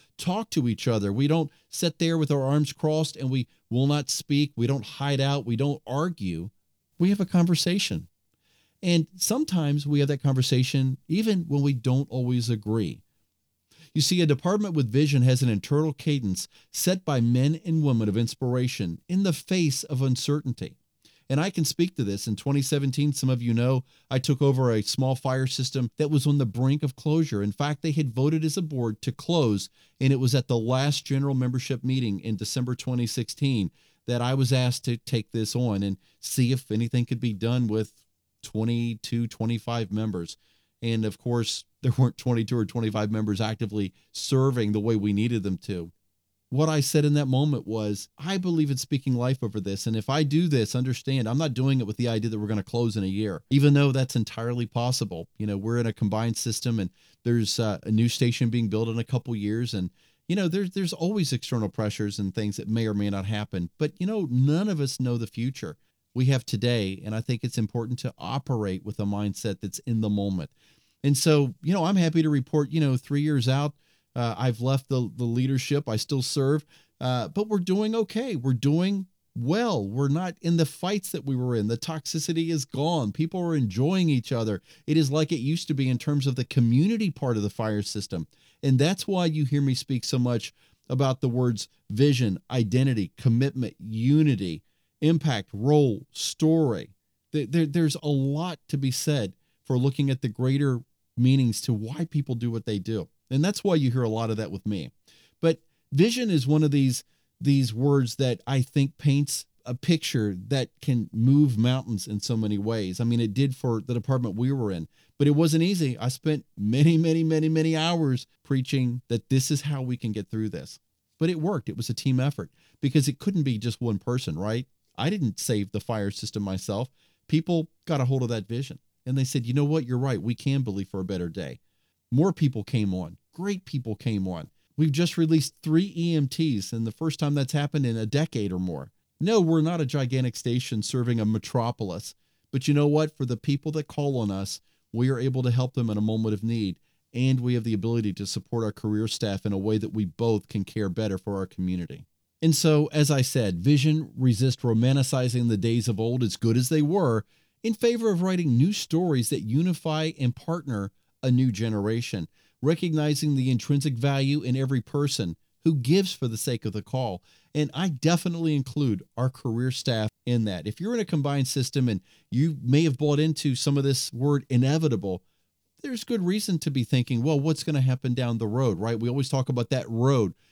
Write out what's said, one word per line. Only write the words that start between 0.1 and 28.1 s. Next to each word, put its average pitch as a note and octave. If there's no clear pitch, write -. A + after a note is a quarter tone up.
talk G#3
to B2+
each G#2+
other. G#2
We C3+
don't D#3
sit -
there E3
with D3+
our C#3+
arms C#3+
crossed D#3
and C3
we C3
will B2+
not D3
speak. C#3+
We A#2
don't C#3
hide C#3
out. C#3
We A#2
don't C#3+
argue. G#2+
We F3
have G3+
a F#3
conversation. F3
And E3+
sometimes E3
we D3
have C#3
that C#3+
conversation C3
even F#3+
when C#3+
we C#3+
don't B2+
always B2
agree. G#2+
You E3
see, F3+
a E3
department F3+
with B2+
vision C#3
has B2+
an B2+
internal D3
cadence B2+
set -
by C#3
men B2+
and D#3+
women A2+
of G2
inspiration A#2+
in F#3+
the F3+
face D#3+
of C3
uncertainty. C3+
And C3+
I F#3
can E3
speak F3
to A#2+
this. G2
In G#2
twenty C#3
seventeen, C#3+
some C3
of B2
you A#2+
know, B2+
I C3
took C3+
over C3
a G#2+
small C3
fire C3
system B2+
that D3+
was D3
on D3
the C3
brink B2+
of C#3
closure. D3+
In G#2
fact, D3
they D#3+
had C#3